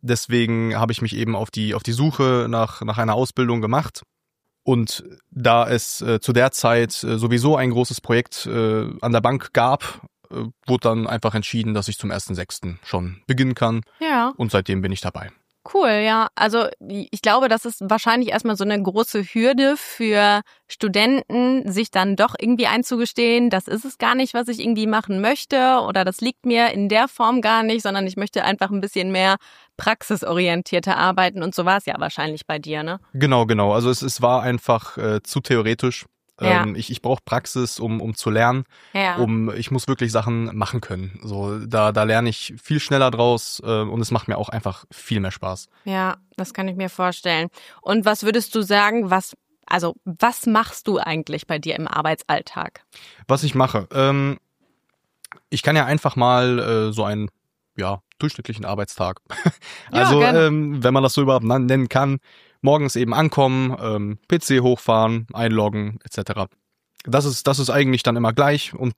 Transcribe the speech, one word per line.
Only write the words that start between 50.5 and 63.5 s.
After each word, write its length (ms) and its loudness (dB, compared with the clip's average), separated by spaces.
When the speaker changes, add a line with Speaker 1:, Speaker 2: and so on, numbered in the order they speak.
Speaker 2:
du 100 2
eigentlich 480 -4
bei 140 -2
dir 160 -4
im 100 -6
Arbeitsalltag? 960 -4
Speaker 1:
Was 160 2
ich 100 0
mache? 380 2
Ähm, 460 0
ich 120 -2
kann 140 4
ja 100 4
einfach 300 0
mal, 420 4
äh, 40 -4
so 120 -2
einen, 240 -2
ja, 240 -4
durchschnittlichen 460 -6
Arbeitstag. 640 -4
<laughs> 240 0
Speaker 2:
Ja, 80 4
Speaker 1:
Also, 180 6
Speaker 2:
gerne. 280 6
Speaker 1:
ähm, 360 0
wenn 120 4
man 100 6
das 100 4
so 80 2
überhaupt 220 4
nan-, 220 2
nennen 220 4
kann, 300 2
morgens 320 4
eben 180 0
ankommen, 640 2